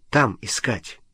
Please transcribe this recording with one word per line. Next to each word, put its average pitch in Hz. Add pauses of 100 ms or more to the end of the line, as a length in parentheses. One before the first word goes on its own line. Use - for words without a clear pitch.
там 135
искать?" - (120)